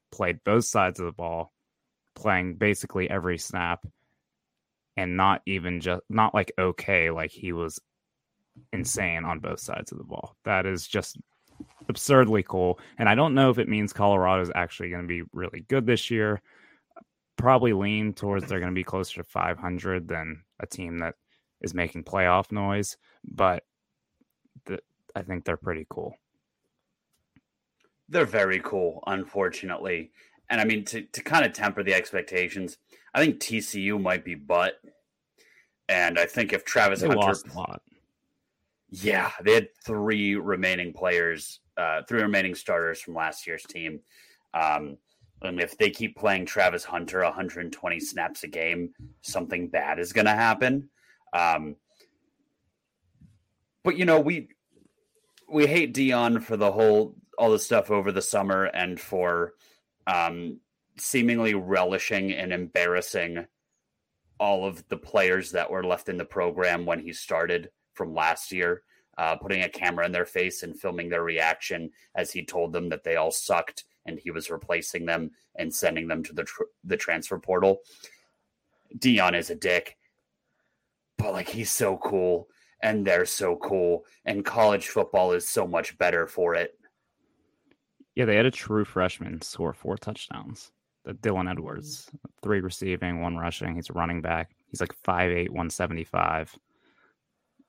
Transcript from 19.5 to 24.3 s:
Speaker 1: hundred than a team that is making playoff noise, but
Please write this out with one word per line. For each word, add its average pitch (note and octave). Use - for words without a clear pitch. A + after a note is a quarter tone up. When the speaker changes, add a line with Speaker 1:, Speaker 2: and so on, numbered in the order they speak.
Speaker 1:
hundred F2+
than D#2+
a -
team E2+
that E2
is E2+
making E2+
playoff F#2
noise, G2+
but F#2